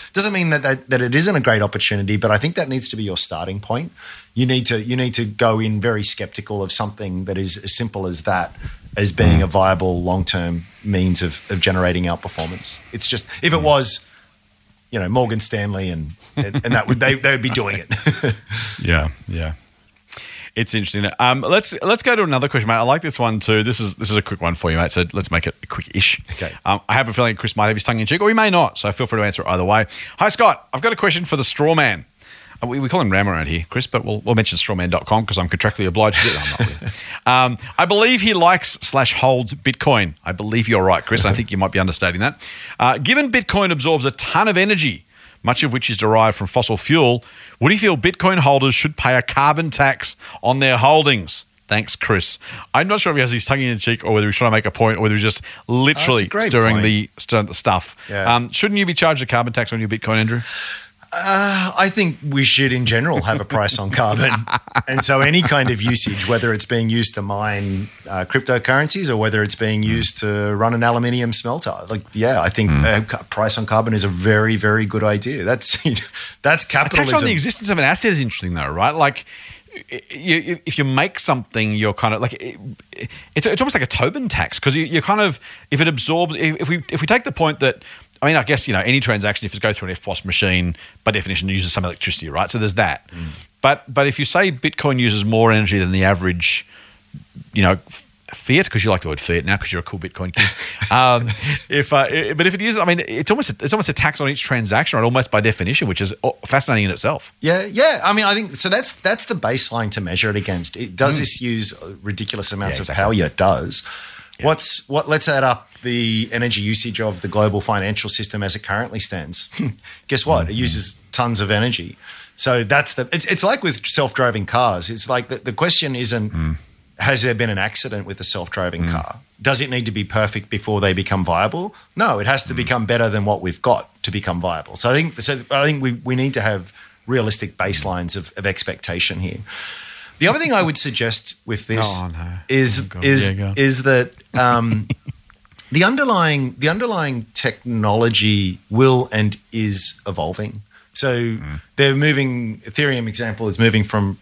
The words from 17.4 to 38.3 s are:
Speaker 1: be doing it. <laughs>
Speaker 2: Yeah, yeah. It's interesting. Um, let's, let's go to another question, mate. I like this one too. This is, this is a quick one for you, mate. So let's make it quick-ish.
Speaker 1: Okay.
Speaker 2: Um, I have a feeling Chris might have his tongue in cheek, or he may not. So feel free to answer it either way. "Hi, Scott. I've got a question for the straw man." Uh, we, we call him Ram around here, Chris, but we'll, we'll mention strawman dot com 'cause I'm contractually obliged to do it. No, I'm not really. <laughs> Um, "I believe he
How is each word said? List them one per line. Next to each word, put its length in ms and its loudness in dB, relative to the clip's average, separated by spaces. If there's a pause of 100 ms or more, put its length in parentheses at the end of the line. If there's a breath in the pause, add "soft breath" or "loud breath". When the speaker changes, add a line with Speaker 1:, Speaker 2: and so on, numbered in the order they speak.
Speaker 1:
be 60 -2
doing 280 -2
it. 580 -2 (220)
<laughs> 240 -8
Speaker 2:
Yeah, 280 0 (180)
yeah. 260 -6 (1040 loud breath)
It's 180 -2
interesting. 320 -2 (140)
Um, 220 4
let's, 320 0 (100)
let's 180 2
go 140 2
to 80 2
another 260 0
question, 180 0
mate. 80 2
I 60 2
like 220 2
this 160 -6
one 200 0
too. 220 2
This 180 -2
is, 180 -4
this 120 -4
is 80 2
a 60 2
quick 180 -8
one 140 0
for 160 -2
you, 60 0
mate. 140 0
So 220 0
let's 160 -4
make 160 -2
it 80 -4 (160)
quick-ish. 500 -2 (120)
Speaker 1:
Okay. 200 -8 (140)
Speaker 2:
Um, 240 0
I 40 0
have 160 2
a 40 -6
feeling 220 2
Chris 200 -6
might 120 2
have 80 2
his 80 -4
tongue 160 -2
in 80 -2
cheek, 140 -2
or 60 4
he 60 4
may 160 4
not. 300 2
So 120 -2
feel 140 -2
free 160 -2
to 40 2
answer 180 -4
it 40 -4
either 160 0
way. 220 4 (320 loud breath)
"Hi, 120 2
Scott. 440 2
I've 80 -4
got 100 2
a 40 -2
question 300 0
for 120 -2
the 60 -2
straw 320 2
man." 300 0 (580 loud breath)
Uh, 20 -2
we, 140 -4
we 100 -2
call 120 0
him 100 2
Ram 180 2
around 160 -2
here, 240 -4
Chris, 160 -2
but 180 -2
we'll, 180 -4
we'll 120 0
mention 240 2
strawman 320 -2
dot 160 -2
com 220 2
'cause 100 -2
I'm 100 0
contractually 380 -2
obliged 380 2
to 40 4
do 60 2
it. 0 -
No, 80 -4
I'm 80 -4 (220)
not 100 -12
really. 160 -6
<laughs> 300 -14
Um, 300 4 (200 loud breath)
"I 80 4
believe 360 4
he 120 2